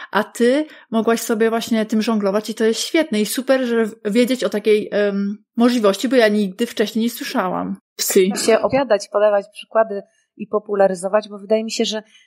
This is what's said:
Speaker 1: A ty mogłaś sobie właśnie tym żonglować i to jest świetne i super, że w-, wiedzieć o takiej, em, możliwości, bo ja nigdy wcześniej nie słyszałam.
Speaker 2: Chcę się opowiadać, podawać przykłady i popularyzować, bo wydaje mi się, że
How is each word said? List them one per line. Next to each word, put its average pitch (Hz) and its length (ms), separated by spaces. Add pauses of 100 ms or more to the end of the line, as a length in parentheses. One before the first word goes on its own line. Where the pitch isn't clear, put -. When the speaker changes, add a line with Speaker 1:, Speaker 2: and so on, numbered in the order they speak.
(100)
Speaker 1:
A 208 140
ty 262 420 (240)
mogłaś 226 300
sobie 226 300
właśnie 220 360
tym 214 160
żonglować 208 480
i 214 40
to 226 100
jest 220 160
świetne 311 400
i 208 60
super, 262 380
że 233 220
w-, 208 80 (100)
wiedzieć 240 400
o 208 40
takiej, 214 440
em, 202 560 (100)
możliwości, 233 500
bo 262 80
ja 220 120
nigdy 208 380
wcześniej 220 380
nie 233 60
słyszałam. 185 680 (240)
Speaker 2:
Chcę - 200 (160)
się 220 240
opowiadać, 220 520
podawać 202 400
przykłady 202 500 (340)
i 208 100
popularyzować, 196 840
bo 208 100
wydaje 214 260
mi 226 60
się, 226 140
że 208 180 (240)